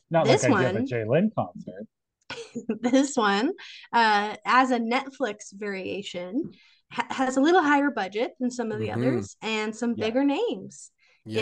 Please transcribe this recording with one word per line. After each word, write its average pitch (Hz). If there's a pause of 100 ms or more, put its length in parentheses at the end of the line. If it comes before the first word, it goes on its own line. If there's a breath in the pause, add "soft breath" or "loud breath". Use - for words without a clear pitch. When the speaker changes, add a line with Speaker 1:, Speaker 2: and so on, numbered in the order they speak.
(100)
Speaker 1:
Not 165
Speaker 2:
this -
Speaker 1:
like 123
I 131
Speaker 2:
one, 247
Speaker 1:
give 254
a 107
Jalen 160
concert. 110 (420)
Speaker 2:
<laughs> -
this 262
one, 214 (400 loud breath)
uh, 214
as 247
a 262
Netflix 247
variation, 196 (400 soft breath)
ha-, -
has 262
a 277
little 339
higher 285
budget 208
than 247
some 220
of 214
the -
Speaker 3:
Mm-hmm. -
Speaker 2:
others 117
and 220
some 233
Speaker 1:
Yeah. 220
Speaker 2:
bigger 247
names. 277 (360)
In 214